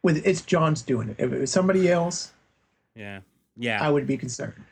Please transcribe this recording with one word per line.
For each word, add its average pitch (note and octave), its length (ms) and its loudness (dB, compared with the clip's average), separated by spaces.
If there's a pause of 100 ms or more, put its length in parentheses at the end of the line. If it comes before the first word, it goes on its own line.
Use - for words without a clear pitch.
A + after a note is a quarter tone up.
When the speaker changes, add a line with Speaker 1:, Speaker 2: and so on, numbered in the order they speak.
Speaker 1:
with, D#3+ 220 2
it's F#3+ 160 2
John's D#3+ 400 2
doing A2+ 280 -2
it. G#2+ 100 -10
If B2+ 140 0
it - 60 -2
was C3+ 120 -2
somebody F#3 400 4
else, E3+ 400 -2 (640)
Speaker 2:
Yeah. G2+ 240 -14 (360)
Yeah. A#2 280 -2
Speaker 1:
I D3+ 60 2
would C#3+ 180 2
be C3+ 100 -2
concerned. - 540 -12